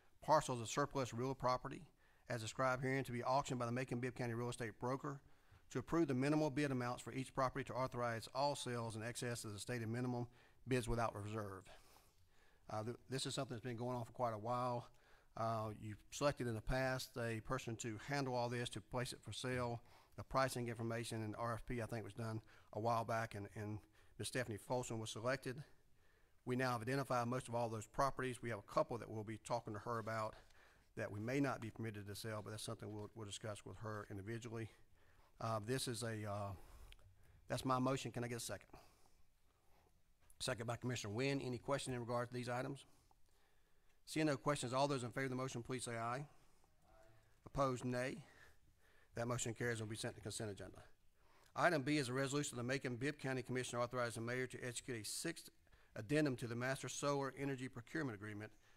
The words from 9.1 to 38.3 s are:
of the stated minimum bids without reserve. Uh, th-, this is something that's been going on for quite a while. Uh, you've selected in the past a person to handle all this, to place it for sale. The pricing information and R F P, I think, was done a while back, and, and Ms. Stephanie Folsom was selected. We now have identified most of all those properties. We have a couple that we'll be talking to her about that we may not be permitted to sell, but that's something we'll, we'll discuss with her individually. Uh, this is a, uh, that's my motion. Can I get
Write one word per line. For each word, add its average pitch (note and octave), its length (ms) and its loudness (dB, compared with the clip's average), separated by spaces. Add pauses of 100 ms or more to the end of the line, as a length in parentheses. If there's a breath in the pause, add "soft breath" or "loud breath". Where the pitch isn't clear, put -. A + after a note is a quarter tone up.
of G#2 80 -4
the G2+ 60 -6
stated A#2+ 280 -2
minimum B2 400 0 (400 loud breath)
bids B2 220 4
without A#2 260 2
reserve. G#2 540 -4 (1000 loud breath)
Uh, G#2+ 160 -2
th-, A#2+ 140 -2 (140)
this C3+ 160 0
is B2+ 80 -2
something B2+ 200 -2
that's A2 80 -8
been B2 140 -2
going B2 180 0
on A#2+ 80 -2
for - 80 -8
quite A#2 220 2
a G#2+ 60 -4
while. A#2+ 480 0 (500 soft breath)
Uh, A2+ 320 2 (100)
you've G#2+ 300 -8
selected - 380 2
in A#2 80 2
the G#2+ 60 -2
past C3 540 2
a A#2 260 0
person B2+ 340 -2
to A2 320 -4
handle C#3 260 2
all A#2+ 160 2
this, A#2+ 200 0
to A2 120 -6
place B2 320 -2
it - 80 -12
for A2+ 100 -10
sale. B2 520 0 (320 loud breath)
The A#2 80 -8
pricing B2+ 460 2
information A#2 540 0
and G#2+ 120 -2
R A#2 180 0
F G#2+ 140 -4
P, A#2+ 140 0
I G#2+ 40 0
think, G#2+ 200 -4
was G2 80 -10
done A2 280 -4 (320 loud breath)
a A2 60 -2
while A#2 240 2
back, A2+ 320 0
and, G2+ 180 -6
and G#2+ 240 -4 (400 soft breath)
Ms. - 120 -4
Stephanie A2+ 280 0
Folsom B2 400 -2
was A2 140 -4
selected. B2+ 500 -2 (840 soft breath)
We B2+ 100 2
now B2+ 160 4
have A#2+ 100 2
identified C3 460 2
most B2 220 0
of A#2 40 -2
all A#2+ 160 2
those A2 160 -2
properties. C3 560 2
We A#2 80 -4
have G#2+ 100 0
a - 140 -12
couple D3 240 4
that G#2 140 -8
we'll G#2+ 140 -2
be A2 200 -6
talking A2+ 280 -2
to G#2 60 -4
her A#2 200 0
about A2 340 -2 (640 loud breath)
that G#2 160 -2
we G2+ 80 -4
may B2+ 220 2
not C3 180 2
be A2+ 100 -4
permitted G#2 380 -4
to G2+ 80 -6
sell, G#2+ 260 -4
but G#2+ 100 -8
that's G#2+ 120 -6
something A2 260 -6
we'll, G#2 240 -6
we'll A2 120 -8
discuss G2+ 400 -6
with G2 140 -10
her G#2+ 300 -4
individually. A2 600 -6 (720 soft breath)
Uh, A2+ 240 2
this C3 240 0
is A#2 140 -2
a, A2 220 -2
uh, G2+ 260 -2 (1000 loud breath)
that's B2+ 160 0
my C3 120 4
motion. B2+ 320 2
Can A#2 140 -2
I A#2+ 60 -2
get A#2+ 80 -2